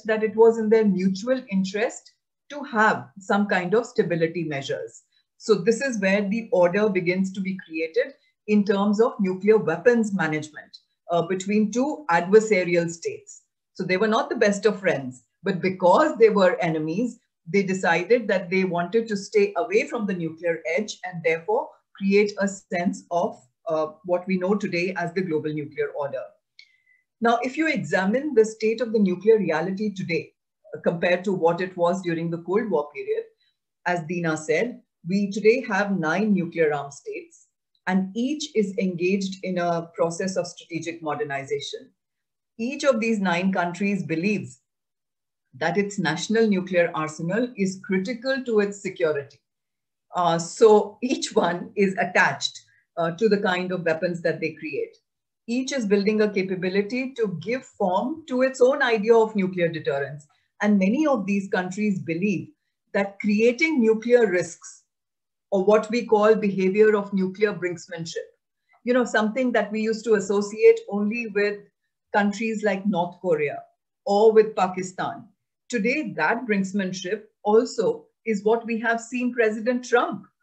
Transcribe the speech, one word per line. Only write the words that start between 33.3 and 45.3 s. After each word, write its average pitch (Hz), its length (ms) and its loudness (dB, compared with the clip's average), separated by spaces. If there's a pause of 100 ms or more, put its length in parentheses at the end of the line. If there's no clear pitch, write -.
as 175 220 -2
Dina 170 280 -2
said, 175 440 -4 (280)
we 196 220 -2
today 220 380 2
have 196 300 0
nine 180 360 0
nuclear 165 400 0
armed 143 180 -6
states, - 540 -16 (400)
and 190 300 0
each 277 280 -4 (120)
is 196 220 0
engaged 190 640 -2
in 180 140 -4
a 170 360 -2
process 185 420 -4
of 170 120 -2
strategic 165 520 -10
modernization. 143 920 -8 (680)
Each 269 240 -6
of 262 160 4
these 220 220 0
nine 185 320 0
countries 180 500 -2
believes 160 580 -4 (920)